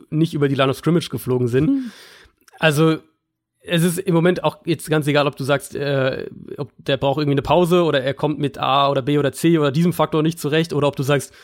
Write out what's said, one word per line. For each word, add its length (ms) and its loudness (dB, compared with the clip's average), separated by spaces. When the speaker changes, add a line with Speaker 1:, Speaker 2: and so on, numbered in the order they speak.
Speaker 1:
nicht 240 0
über 160 0
die 60 0
Line 160 2
of 80 -2
Scrimmage 320 0
geflogen 380 -2
sind. 200 2
Speaker 2:
Hm. 220 -2
Speaker 1:
Also, 380 2
es 200 0
ist 140 0
im 160 -2
Moment 280 2
auch 220 -2
jetzt 260 -4
ganz 160 0
egal, 200 2
ob 100 -4
du 80 -6
sagst, 320 -2
äh, 520 -2
ob 220 -10
der 180 -2
braucht 220 0
irgendwie 160 0
eine 80 0
Pause 420 4
oder 180 0
er 120 -2
kommt 240 -2
mit 200 -4
A 320 2
oder 120 0
B 160 0
oder 140 0
C 260 2
oder 120 2
diesem 220 2
Faktor 300 0
nicht 180 -2
zurecht 320 -2
oder 160 0
ob 80 -4
du 60 -4
sagst, 300 -2